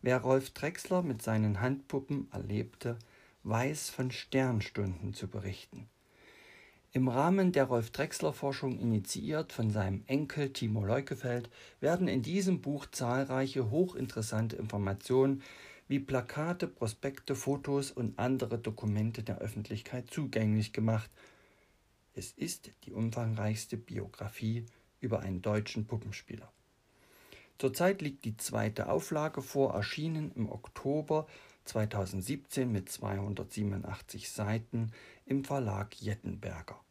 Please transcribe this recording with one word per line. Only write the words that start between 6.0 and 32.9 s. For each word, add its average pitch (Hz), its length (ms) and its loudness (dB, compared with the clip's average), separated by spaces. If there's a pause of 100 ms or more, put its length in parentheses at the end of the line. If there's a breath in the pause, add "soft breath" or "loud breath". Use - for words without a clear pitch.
Im 131 160 4
Rahmen 175 440 6
der 139 120 6
Rolf 120 260 2
Drexler 151 420 -2
Forschung, 139 460 -2
initiiert 120 760 0
von 113 180 0
seinem 98 360 0
Enkel 139 480 0
Timo 107 280 0
Leukefeld, 120 680 -2 (300 loud breath)
werden 175 280 4
in 131 140 2
diesem 180 400 2
Buch 143 240 -2
zahlreiche 131 840 0
hochinteressante 113 880 0
Informationen 110 840 2 (440 loud breath)
wie - 140 0
Plakate, 147 680 -2
Prospekte, - 680 -4
Fotos 139 560 0
und 117 280 -2
andere 123 400 2
Dokumente 110 640 0
der - 160 -4
Öffentlichkeit 110 720 -6
zugänglich 110 600 2
gemacht. 110 380 2 (1040 loud breath)
Es - 180 -8
ist - 380 -6 (140)
die - 80 -14
umfangreichste 110 840 0
Biografie 110 880 -4 (360 loud breath)
über 110 200 2
einen 92 220 -2
deutschen 107 440 0
Puppenspieler. - 640 -8 (1080 loud breath)
Zurzeit 185 440 4
liegt 143 220 -6
die 110 120 -2
zweite 110 520 0
Auflage 151 540 0
vor, 139 320 2
erschienen 156 600 -2
im 110 160 -2
Oktober 151 760 -2 (380 loud breath)
zweitausendsiebzehn 107 1080 0
mit 95 180 0